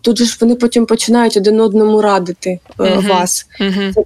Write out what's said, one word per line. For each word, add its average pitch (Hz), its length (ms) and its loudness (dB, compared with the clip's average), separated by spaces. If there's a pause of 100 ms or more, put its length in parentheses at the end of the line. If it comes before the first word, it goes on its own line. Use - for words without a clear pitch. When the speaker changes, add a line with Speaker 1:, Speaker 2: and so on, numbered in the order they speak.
Speaker 1:
тут 226 160 0
же 233 60 2
ж 226 160 -4
вони 233 140 2
потім 240 320 0
починають 226 500 0
один 214 240 2
одному 214 420 2
радити, 185 480 -2 (300)
е, - 20 -2 (140)
Speaker 2:
Мгм. 196 120 0
Speaker 1:
вас. 180 380 -2 (140)
Speaker 2:
Мгм. 196 340 -4
Speaker 1:
Це 214 120 0